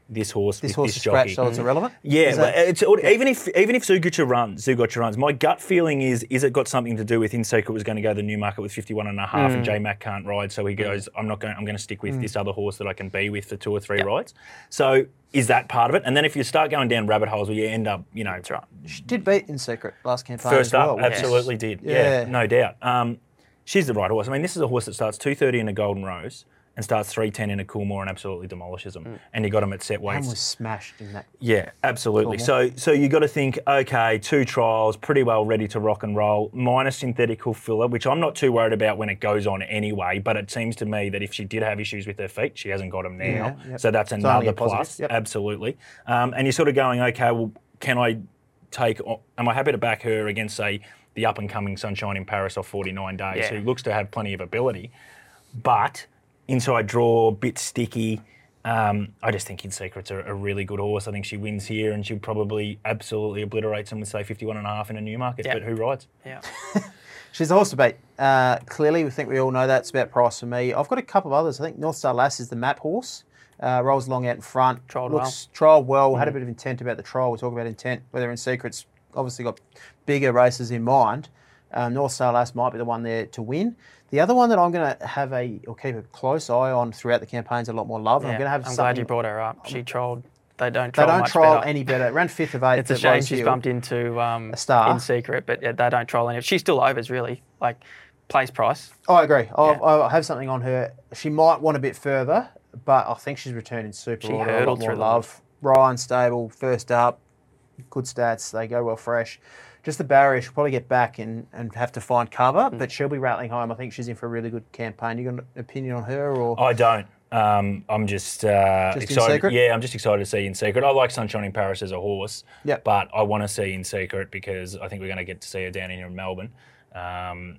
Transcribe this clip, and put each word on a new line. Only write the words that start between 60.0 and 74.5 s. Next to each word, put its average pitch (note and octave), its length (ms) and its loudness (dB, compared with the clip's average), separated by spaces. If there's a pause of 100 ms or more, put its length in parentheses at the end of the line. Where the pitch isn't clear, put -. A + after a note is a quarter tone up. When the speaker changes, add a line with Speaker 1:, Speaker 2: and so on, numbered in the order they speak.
Speaker 1:
a, G2 160 -8
a G2+ 80 -8
really G2+ 300 -6
good G2 160 -6
horse. G#2 280 -4
I G#2 40 -6
think G2+ 120 -8
she - 140 -10
wins G#2 280 -8
here G#2+ 260 -2
and G#2 120 -6
she'll G#2 140 -8
probably G#2 640 -4
absolutely G#2+ 580 -4
obliterate G#2+ 440 -4
them G#2+ 140 -10
with, G#2 80 -10
say, G#2 160 -6
fifty-one G#2+ 340 -8
and G#2 80 -8
a G#2 40 -4
half G#2+ 200 -8
in A2 60 -10
a G#2+ 40 -10
Newmarket, A2+ 460 -6
Speaker 3:
Yeah. - 80 -4
Speaker 1:
but - 80 -6
who A2+ 120 -6
rides? A#2+ 320 -2 (200)
Speaker 3:
Yeah. C3 140 -16 (340)
Speaker 2:
<laughs> G3+ 60 0 (520)
She's D#3+ 180 -2
a F3+ 40 6
horse G3 160 6
to C3+ 60 -8
beat. A#2+ 180 6 (240)
Uh, C3 380 4 (100)
clearly, D#3 380 2
we C#3+ 60 -2
think C3 180 -6
we C3 100 0
all C3 140 2
know B2+ 140 2
that. C3 140 4
It's - 100 -8
about B2+ 200 0
price B2 300 2
for A#2+ 60 -10
me. B2 280 -2
I've C#3+ 140 -2
got B3+ 100 -2
a A#3+ 40 -4
couple F#3+ 300 0
of C#3+ 60 4
others. D3+ 220 0
I C#3+ 40 -4
think E3 140 -8
North D3+ 180 -4
Star C3 160 0
Lass B2+ 280 2
is B2 80 -10
the B2 80 -10
map B2 240 -2
horse. G3+ 440 -6 (360)
Uh, B2+ 240 0
rolls C3 240 2
along B2+ 180 -2
out A#2+ 100 -2
in A2+ 60 -14
front. C3 460 0